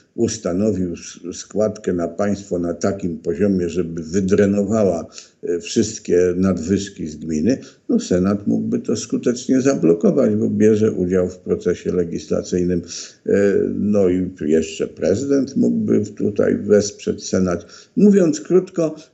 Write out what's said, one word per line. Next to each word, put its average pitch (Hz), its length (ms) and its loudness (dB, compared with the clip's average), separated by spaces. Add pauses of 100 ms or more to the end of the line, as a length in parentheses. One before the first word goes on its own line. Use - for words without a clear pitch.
(140)
ustanowił 95 800 -2
s-, - 460 -14
składkę 101 540 -4
na 85 160 -2
państwo 98 500 -4
na 85 160 -4
takim 95 440 -4
poziomie, 87 500 0
żeby 82 340 -4
wydrenowała, 98 1040 2 (360)
e, 85 180 -2
wszystkie 90 760 0
nadwyżki 92 720 -2
z 76 100 -10
gminy, 80 420 0 (300)
no 233 120 2
Senat 98 460 0
mógłby 113 320 0
to 120 180 -4
skutecznie 127 640 -2
zablokować, 143 760 2
bo 110 140 0
bierze 107 420 4
udział 90 360 0
w - 100 -14
procesie 90 540 -2
legislacyjnym. 87 880 -2 (440)
E, 98 60 2 (420)
no 98 340 2
i 90 220 0 (100)
jeszcze 78 460 0
prezydent 127 720 -2
mógłby 113 480 2
w-, - 100 -10
tutaj 98 420 0
wesprzeć - 720 0
Senat. 90 380 -2 (300)
Mówiąc 185 440 4
krótko, 175 540 0 (200)